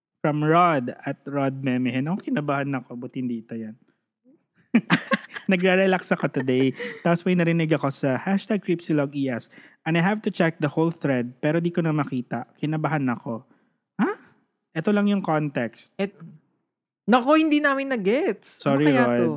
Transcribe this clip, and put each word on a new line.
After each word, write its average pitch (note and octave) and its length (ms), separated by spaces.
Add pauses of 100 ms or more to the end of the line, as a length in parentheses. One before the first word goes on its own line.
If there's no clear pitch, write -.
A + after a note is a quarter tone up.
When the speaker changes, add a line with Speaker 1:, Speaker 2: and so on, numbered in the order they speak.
(200)
Speaker 1:
From D3+ 220
Rod, D#3 560
at - 260
Rod C#3 380
Memehen. B2+ 460
Oh, F3+ 100
kinabahan C#3+ 560
ako. B2 240
Buti B2+ 240
hindi A#2+ 180
ito A2+ 140
yan. A2+ 220 (1000)
<laughs> - 500 (240)
"Nagre-relax F#3 640
ako D#3+ 200
today." C3 420 (300)
Tapos E3+ 220
may F#3 100
narinig E3+ 360
ako D3 200
sa C3 280
hashtag G3 420
creepsilog D#3 520
E C#3 160
S. A#2+ 200 (340)
"And D#3+ 120
I E3+ 80
have G#3 200
to - 80
check E3 280
the D3+ 120
whole D#3+ 200
thread, B2+ 480
pero D3+ 200
di E3+ 120
ko E3+ 100
na D#3+ 120
makita. C3 640
Kinabahan D3+ 520
ako." A#2 360 (520)
Ha? D4 160 (640)
Ito D#3+ 160
lang G#3 180
yung G3+ 140
context. D3 720
Speaker 2:
Et-, G3 200 (880)
Nako, B3 320
hindi D#4 240
namin C#4 300
na-gets. A#3 680
Ano - 140
Speaker 1:
Sorry, C#3+ 140
Speaker 2:
kaya C3 160
Speaker 1:
Rod. A#2+ 160
Speaker 2:
to? A#2+ 180